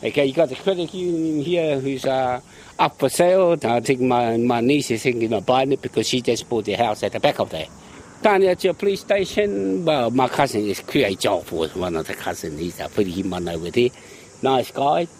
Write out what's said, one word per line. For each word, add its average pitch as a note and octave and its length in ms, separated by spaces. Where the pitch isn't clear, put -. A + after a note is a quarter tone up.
Okay, C#3 240
you C3 60
got D#3 160
the B2+ 60
critic F3+ 380
union D#3+ 500
here D#3+ 360
who's, C3+ 260
uh, C3 340
up - 220
for C3+ 100
sale. F3 540
I A#2+ 160
think B2 220
my, A#2+ 360
my A#2+ 240
niece C3+ 300
is A2+ 100
thinking A#2 320
of F#2+ 120
buying C3 260
it C3+ 100
because A2+ 260
she B2+ 140
just A#2+ 260
bought G#2+ 180
the G2+ 80
house A2 280
at G2+ 120
the A2+ 60
back C#3+ 200
of G#2 100
there. D#2 160
Taniatua F#3+ 560
Police G3 240
Station, G3 840
well, C3+ 240
my B2+ 180
cousin B2 340
is G2+ 200
Kuei G#2 380
Job G2 300
was D#2+ 260
one F2+ 200
of D#2 120
the - 60
cousins. E2 460
He's E2+ 200
a E2+ 80
pretty F#2+ 360
man F2+ 260
over E2+ 200
there. B2 200
Nice B2+ 300
guy. D#3 360